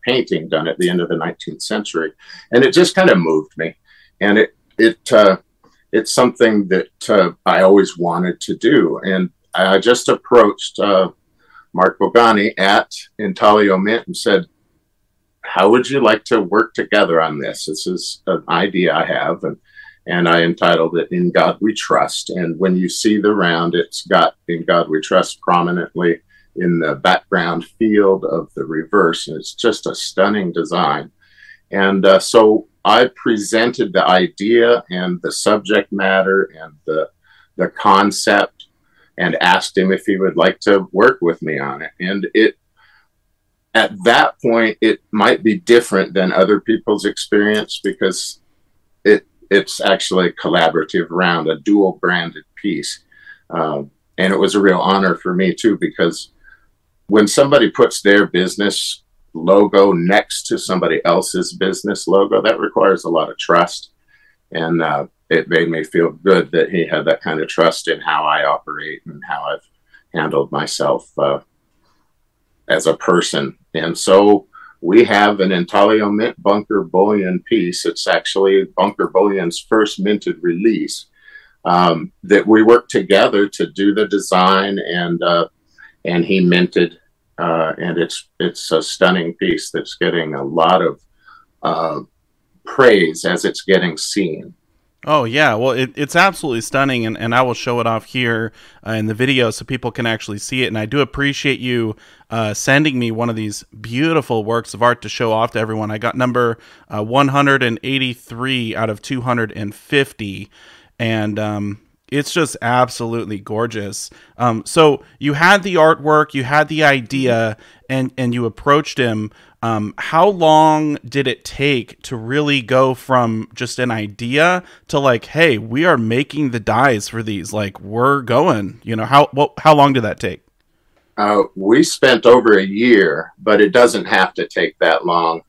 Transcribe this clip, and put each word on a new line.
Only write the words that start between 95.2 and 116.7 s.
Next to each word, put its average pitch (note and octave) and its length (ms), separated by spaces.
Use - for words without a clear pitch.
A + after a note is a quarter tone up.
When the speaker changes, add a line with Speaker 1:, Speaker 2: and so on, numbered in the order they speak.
Speaker 2:
yeah. B2+ 300
Well, A#2+ 160
it, B2+ 260
it's D3 200
absolutely E3+ 440
stunning, C3+ 460
and, A2 100
and A2+ 160
I B2 100
will B2 120
show A#2+ 240
it A#2 80
off A2+ 180
here, A#2 480
uh, A2 60
in A2 140
the A2 80
video B2+ 360
so - 140
people B2 280
can A#2+ 140
actually A2 320
see C3 260
it. - 20
And A2+ 100
I A2 100
do C3 140
appreciate C#3 600
you, A#2 340
uh, A2 220
sending C#3 460
me A#2 140
one A#2 180
of A2 60
these G#2+ 280
beautiful B2 640
works A2+ 300
of G#2+ 80
art A#2+ 200
to A2 60
show A2+ 240
off A2+ 200
to A2 80
everyone. A2 320
I A2 60
got A#2 180
number, A#2+ 420
uh, G#2 100
one C3 260
hundred C#3 340
and A#2 220
eighty-three B2 880
out A2 160
of G#2 100
two C3+ 200
hundred A#2+ 320
and G#2 220
fifty, G#2 760
and, G#2+ 400
um, G#2 420
it's C#3+ 220
just D#3+ 300
absolutely A#2 760
gorgeous. G#2+ 680
Um, A#2 260
so D#3 400
you C#3+ 160
had F3+ 280
the F3 120
artwork, D3+ 580
you C#3 100
had D3 260
the D#3 140